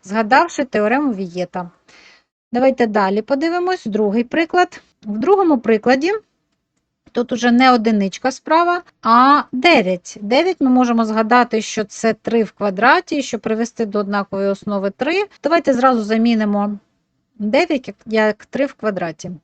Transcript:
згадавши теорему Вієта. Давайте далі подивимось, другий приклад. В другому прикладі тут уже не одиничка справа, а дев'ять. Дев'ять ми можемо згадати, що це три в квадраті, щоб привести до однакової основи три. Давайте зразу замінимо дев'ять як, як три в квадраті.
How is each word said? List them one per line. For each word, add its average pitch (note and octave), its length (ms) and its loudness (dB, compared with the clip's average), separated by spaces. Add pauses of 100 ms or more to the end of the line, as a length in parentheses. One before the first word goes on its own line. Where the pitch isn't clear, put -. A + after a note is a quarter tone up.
згадавши A#3 640 0
теорему A#3 480 0
Вієта. F3+ 560 -8 (840)
Давайте B3+ 360 2
далі G3+ 340 0
подивимось, E4+ 640 -2
другий G#3+ 380 -2
приклад. E4 580 -2 (220)
В G#3 140 -8
другому F4 400 2
прикладі B3 540 0 (1000)
тут A#3 200 -4
уже A#3+ 200 0
не B3+ 220 6
одиничка A3 580 0
справа, F4 500 0 (200)
а B3+ 400 4 (100)
дев'ять. B3 720 0
Дев'ять C#4+ 400 0
ми C4+ 80 2
можемо A#3+ 360 2
згадати, A3 560 0
що G#3+ 220 -6
це A3 300 -4
три A3+ 300 -2
в F#3+ 80 -8
квадраті, B3+ 720 0
щоб - 180 -8
привести A3+ 440 -4
до G#3 140 -4
однакової G3 500 -4
основи G3+ 400 -4
три. E4 340 -2 (200)
Давайте C#4+ 300 0
зразу B3 300 2
замінимо G#3 720 0 (640)
дев'ять B3+ 480 -2
як, G3+ 80 -14 (100)
як G#3+ 400 -2
три C4 200 -4
в C4+ 80 -6
квадраті. F3+ 580 -8 (120)